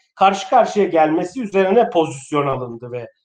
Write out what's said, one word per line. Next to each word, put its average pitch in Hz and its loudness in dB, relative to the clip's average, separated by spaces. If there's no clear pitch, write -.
karşı 196 0
karşıya 208 2
gelmesi 165 0
üzerine 202 2
pozisyon 143 -2
alındı 120 -8
ve 120 -10